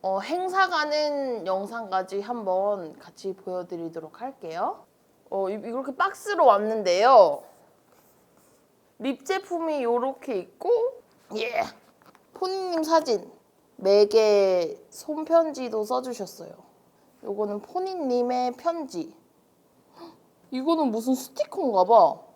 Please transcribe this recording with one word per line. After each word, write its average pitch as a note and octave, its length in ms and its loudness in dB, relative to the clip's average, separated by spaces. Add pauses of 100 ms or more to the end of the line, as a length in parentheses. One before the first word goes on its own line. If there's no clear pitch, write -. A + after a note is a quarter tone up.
어, F#3+ 200 -2
행사 F4+ 500 0
가는 D4 760 -2
영상까지 F#3+ 760 -4
한번 G3 760 -4
같이 - 360 -12
보여드리도록 F3 880 -10
할게요. A#3 640 -8 (420)
어, G3 220 -4
이-, - 20 -4
이렇게 B3 420 -8
박스로 F#4 520 0
왔는데요. G#3 960 6 (1600)
립 B3+ 260 -6
제품이 E4 560 -4
요렇게 A#3+ 560 -2
있고, - 320 -6 (680)
예! A3+ 260 -4 (680)
포니님 F#4 520 -4
사진, D#4 460 0 (460)
맥에 G3+ 1120 4
손편지도 D4+ 960 -2
써주셨어요. A#3+ 680 -8 (720)
요거는 G#3 380 -4
포니님의 B3 920 -2
편지. C#4 640 -6 (840)
헉, E4+ 100 -20 (420)
이거는 C#4 380 0
무슨 A3+ 240 -2
스티커인가 B3+ 680 -2
봐. F#3 340 6 (180)